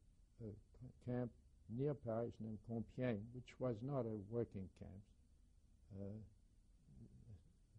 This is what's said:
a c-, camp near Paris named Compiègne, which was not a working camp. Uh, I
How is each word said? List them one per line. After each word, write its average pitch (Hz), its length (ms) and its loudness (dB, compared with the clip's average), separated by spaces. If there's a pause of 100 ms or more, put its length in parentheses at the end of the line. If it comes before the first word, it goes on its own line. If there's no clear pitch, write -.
(440)
a 110 40 -4
c-, 120 640 -6
camp 123 200 4 (460)
near 143 160 6
Paris 110 460 2
named 110 180 -2 (140)
Compiègne, 117 480 2 (140)
which 123 260 -8
was 127 220 4
not 131 240 4
a 110 120 0 (120)
working 110 380 2 (120)
camp. 92 240 -10 (960)
Uh, 98 60 -2
I - 1700 -12